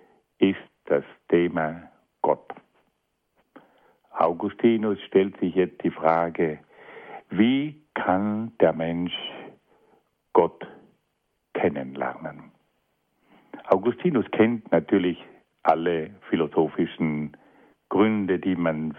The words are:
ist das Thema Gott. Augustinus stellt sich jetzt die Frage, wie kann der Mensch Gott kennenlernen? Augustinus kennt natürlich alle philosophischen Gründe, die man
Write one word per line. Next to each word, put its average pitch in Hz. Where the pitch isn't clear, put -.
ist 98
das 71
Thema 82
Gott. -
Augustinus 101
stellt 98
sich 90
jetzt 90
die 85
Frage, 82
wie 135
kann 104
der 82
Mensch 85
Gott 85
kennenlernen? 69
Augustinus 117
kennt 110
natürlich 87
alle 82
philosophischen 80
Gründe, 98
die 92
man 80